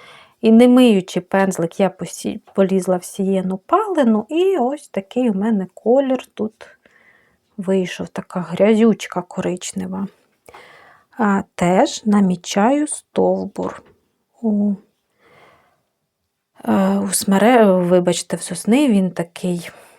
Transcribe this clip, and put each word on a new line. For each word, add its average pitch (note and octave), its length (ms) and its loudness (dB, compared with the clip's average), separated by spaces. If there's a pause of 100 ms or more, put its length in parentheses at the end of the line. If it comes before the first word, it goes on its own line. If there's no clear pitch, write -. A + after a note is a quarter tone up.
(420)
І A3 100 4
не A#3 160 8
миючи A3+ 540 4
пензлик, F#3+ 580 -2
я F#3+ 100 2
посі-, G3+ 500 -10 (140)
полізла F#3 440 0
в F3+ 60 -8
сієну F#3+ 540 -4
палену, D#4 720 0
і F4+ 280 0
ось C4+ 300 -4
такий A#3+ 420 -4
у G#3 40 -2
мене G3 400 -2
колір C4 520 0
тут - 280 -10 (1040)
вийшов, F#3 520 -4
така - 300 -10
грязючка G3 840 2
коричнева. F#3 840 -8 (1120)
А, G3+ 260 0 (120)
теж F#3 500 0
намічаю G#3 840 0
стовбур. F#3+ 960 -4 (580)
У, G#3 320 -2 (1900)
е, G3 320 0
у G3 100 -4
смере-, G#3 580 2
вибачте, F3+ 720 2
в - 40 -10
сосни A#3 460 0
він G3 240 2
такий F3 580 -8 (300)